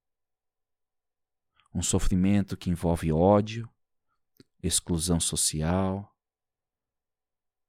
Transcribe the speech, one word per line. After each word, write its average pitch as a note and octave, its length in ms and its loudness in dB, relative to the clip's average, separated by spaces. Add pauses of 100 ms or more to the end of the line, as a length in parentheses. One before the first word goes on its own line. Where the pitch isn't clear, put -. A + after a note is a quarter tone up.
(1700)
Um F2+ 80 -4
sofrimento F#2+ 760 2
que - 120 -6
envolve E2+ 440 0
ódio, G#2 560 2 (920)
exclusão E2+ 600 -2
social, F#2 920 -2 (1600)